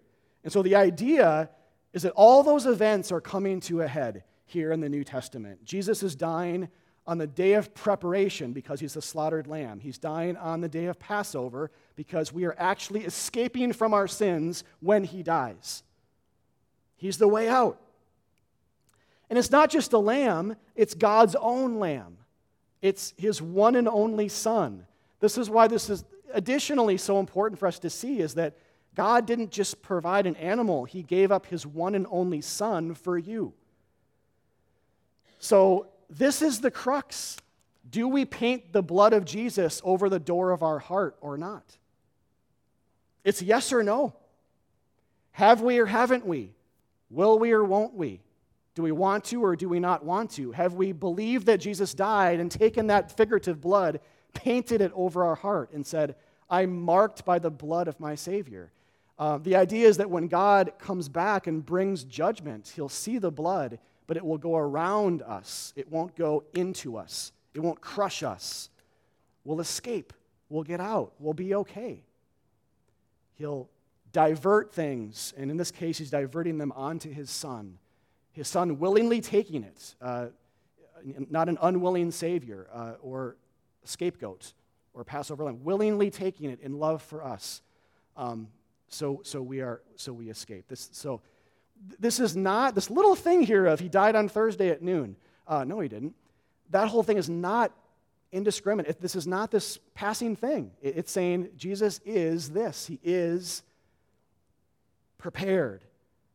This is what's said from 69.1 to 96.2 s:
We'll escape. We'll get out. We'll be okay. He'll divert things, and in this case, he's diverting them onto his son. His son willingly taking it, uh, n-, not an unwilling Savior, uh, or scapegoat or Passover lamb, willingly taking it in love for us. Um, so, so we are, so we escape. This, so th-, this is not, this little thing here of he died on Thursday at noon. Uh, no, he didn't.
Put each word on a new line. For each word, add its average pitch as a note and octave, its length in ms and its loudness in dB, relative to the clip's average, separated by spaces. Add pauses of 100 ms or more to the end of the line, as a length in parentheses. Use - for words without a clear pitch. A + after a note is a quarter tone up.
We'll D#3 180 -6
escape. F3 520 -8 (380)
We'll D3+ 140 -4
get E3+ 160 -8
out. G3 380 -4
We'll D3+ 140 -6
be F#3 220 -4
okay. G3 480 -6 (1300)
He'll C#3+ 340 -10 (420)
divert E3 640 2
things, B2 640 -8
and C3+ 120 -6
in D#3 60 -4
this E3+ 140 -4
case, E3 260 -6
he's D3 140 -10
diverting D3+ 480 -4
them C#3+ 140 -4
onto D3+ 380 -8
his C#3+ 200 -12
son. G#2+ 480 -12 (540)
His D#3 160 -10
son F3 300 -2
willingly A3 440 2
taking E3 420 -2
it, - 380 -20
uh, B2 240 -6 (760)
n-, C3+ 280 -12
not D#3+ 180 -2
an E3 140 -2
unwilling F3+ 480 0
Savior, B2+ 600 -8
uh, A#2 300 -14
or C3 360 -12 (480)
scapegoat - 680 -10 (400)
or A#2+ 120 -16
Passover D3 400 -10
lamb, B2+ 200 -10
willingly G3+ 460 0
taking F#3 400 -8
it B2 100 -14
in C#3+ 180 -10
love D#3 220 -2
for D#3 240 -16
us. - 380 -12 (520)
Um, A#2 340 -10 (400)
so, C#3 360 -6
so C#3+ 160 -10
we C3 200 -8
are, A#2+ 200 -8 (160)
so - 160 -14
we A#2 160 -14
escape. G#2 400 -16
This, - 240 -16
so C3+ 300 -10 (640)
th-, - 120 -20
this A#3 200 0
is F#3 160 0
not, G3+ 380 0
this G3 160 -2
little F#4+ 240 6
thing E4+ 280 4
here G3 240 4
of D#3 140 4
he F3+ 80 -8
died G3 280 4
on G#3 120 2
Thursday G#3 400 0
at E3 140 -2
noon. D#3 340 -2 (300)
Uh, C#3+ 180 -2
no, F#3+ 160 -6
he D3+ 80 -4
didn't. A2 260 -10 (560)